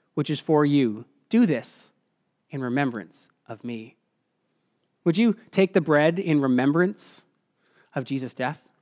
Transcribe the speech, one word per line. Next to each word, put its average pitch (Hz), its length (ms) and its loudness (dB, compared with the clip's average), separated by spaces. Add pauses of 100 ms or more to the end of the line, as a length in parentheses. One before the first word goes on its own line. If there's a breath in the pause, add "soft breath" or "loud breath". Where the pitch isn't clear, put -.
(160)
which 151 160 -2
is 143 80 -2
for 151 260 2
you. 127 400 0 (240)
Do 233 160 4
this - 460 -4 (580)
in 139 120 -10
remembrance 120 680 -6 (180)
of 113 160 -16
me.'" 113 340 -14 (1040)
Would 165 140 0
you 226 180 4 (160 loud breath)
take 190 220 2
the 190 80 4
bread 156 360 2
in 160 240 0
remembrance 139 840 0 (680)
of 139 100 -6
Jesus' 131 300 -8
death? 131 300 -6 (180)